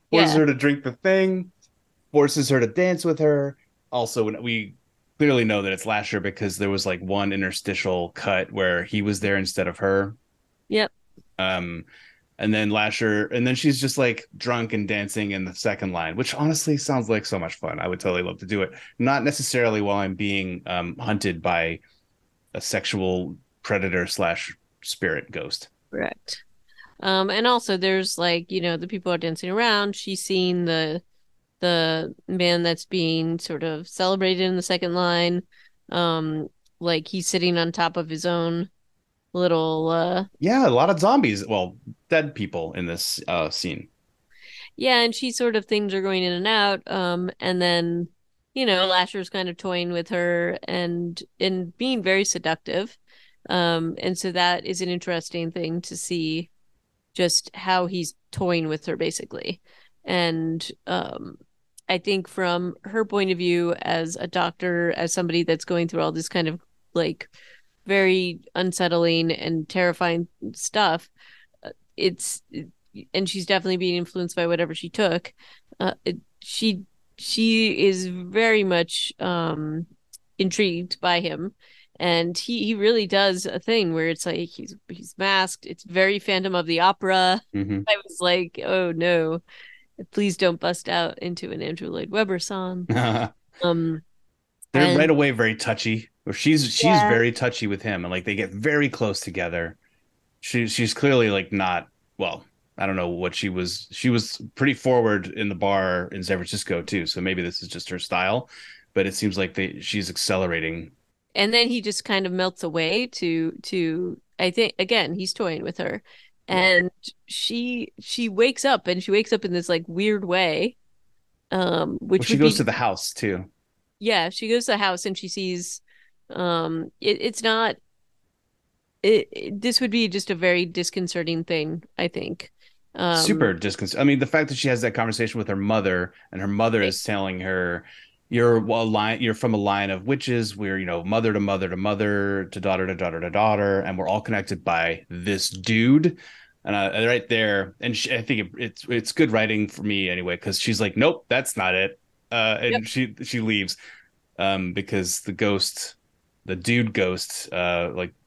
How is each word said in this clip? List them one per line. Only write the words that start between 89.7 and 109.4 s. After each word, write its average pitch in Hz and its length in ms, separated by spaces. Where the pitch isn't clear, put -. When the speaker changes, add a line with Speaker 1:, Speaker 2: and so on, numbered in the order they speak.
Speaker 2:
please 202 260
don't 175 240
bust 175 300
out 170 300
into 180 320
an - 100
Andrew 170 280
Lloyd - 200
Webber 196 300
song." 185 500
Speaker 1:
<laughs> 117 440
Speaker 2:
Um, 165 400
Speaker 1:
They're 139 100
Speaker 2:
and 175 140
Speaker 1:
right 156 140
away 143 180
very 110 260
touchy. 113 540
Or 98 80
she's, 143 400
she's - 120
Speaker 2:
Yeah. 208 240
Speaker 1:
very 117 220
touchy 120 360
with 98 160
him, 98 220
and, 87 60
like, 92 140
they 101 100
get 95 160
very 143 380
close 104 300
together. 85 580
She, 117 280
she's 110 260
clearly, 127 360
like, 95 220
not, 92 360
well, 85 280
I 98 100
don't 95 80
know 87 140
what 87 260
she 101 140
was. 90 420
She - 180
was 117 320
pretty 135 180
forward 113 540
in 104 220
the 95 60
bar 92 560
in 95 120
San 95 140
Francisco 90 440
too, 87 240
so 90 160
maybe 92 220
this 87 180
is 87 80
just - 200
her 90 100
style. 92 500
But 98 140
it 95 80
seems 101 220
like 92 160